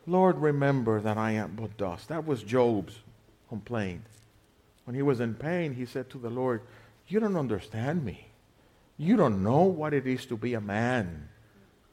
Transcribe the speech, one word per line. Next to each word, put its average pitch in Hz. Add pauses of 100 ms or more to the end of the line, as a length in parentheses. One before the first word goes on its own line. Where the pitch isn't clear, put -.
"Lord, 185
remember 139
that 107
I 110
am 101
but 110
dust." 92
That 160
was 131
Job's 113 (480)
complaint. 101 (760)
When 123
he 139
was 135
in 113
pain, 151
he 123
said 127
to 139
the 117
Lord, 123 (460)
"You 190
don't 208
understand 131
me. - (680)
You 175
don't 113
know 131
what 151
it 131
is 127
to 120
be 120
a 113
man, 104 (640)